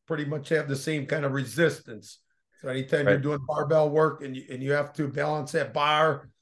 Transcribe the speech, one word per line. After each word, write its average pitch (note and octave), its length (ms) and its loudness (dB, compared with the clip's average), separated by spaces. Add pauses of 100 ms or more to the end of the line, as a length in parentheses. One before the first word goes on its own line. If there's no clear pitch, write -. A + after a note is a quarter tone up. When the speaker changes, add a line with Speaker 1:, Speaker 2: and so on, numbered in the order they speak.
Speaker 1:
pretty D3+ 200 -4
much C#3+ 240 -6
have D3+ 180 2
the C3+ 80 -2
same D3 300 -4
kind D#3 180 -2
of C3+ 80 0
resistance. B2+ 880 -2 (400)
So - 80 -8
anytime C3+ 380 0
you're - 100 8
Speaker 2:
Right. C#3 60 0
Speaker 1:
doing C#3+ 260 -2
barbell D3+ 420 2
work D3 320 2
and C3 140 -10
you, C3 120 -14
and B2+ 140 -10
you C3+ 100 -2
have C#3+ 200 -2
to D3 160 -2
balance C#3+ 440 -4
that C#3+ 220 -2
bar, D3+ 560 2 (120)